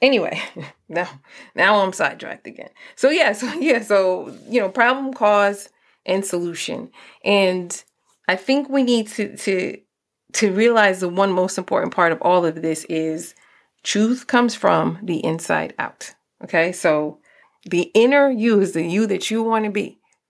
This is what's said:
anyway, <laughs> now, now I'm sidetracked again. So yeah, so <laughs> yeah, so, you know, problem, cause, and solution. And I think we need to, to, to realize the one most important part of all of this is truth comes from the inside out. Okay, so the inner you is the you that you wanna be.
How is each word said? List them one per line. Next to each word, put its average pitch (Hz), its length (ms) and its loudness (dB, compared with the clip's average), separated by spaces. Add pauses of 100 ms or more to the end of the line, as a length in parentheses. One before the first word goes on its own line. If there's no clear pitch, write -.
anyway, 226 400 0 (240)
<laughs> - 220 -20
now, 170 200 -4 (460)
now 202 260 4
I'm 190 140 0
sidetracked - 520 -6
again. - 240 -16 (260)
So 262 120 4
yeah, 302 240 4
so 214 200 -8
<laughs> 311 60 -10
yeah, 277 220 2
so, 196 560 0 (100)
you 233 140 0
know, 196 80 0
problem, 262 460 0
cause, 202 560 2 (340)
and 196 200 -2
solution. - 640 -8 (340)
And 185 580 0 (460)
I 185 80 0
think 269 320 0
we 269 140 2
need 233 260 0
to, - 300 -8
to, 185 420 -4 (540)
to 202 180 2
realize 208 480 4
the 185 80 -2
one 190 240 2
most 180 240 0
important 185 380 -2
part 170 180 2
of 160 80 -4
all 180 240 2
of 165 160 -2
this 160 240 -4
is 160 500 -6 (480)
truth 226 440 0
comes 240 280 2
from 165 480 0
the 175 220 -4
inside 160 540 -4
out. - 360 -12 (300)
Okay, 175 280 0
so 151 460 -2 (460)
the 175 300 -2
inner 269 360 6
you 226 300 4
is 190 120 2
the 165 100 -2
you 185 240 0
that 196 240 -4
you 226 120 -2
wanna 220 280 0
be. 202 280 -6 (320)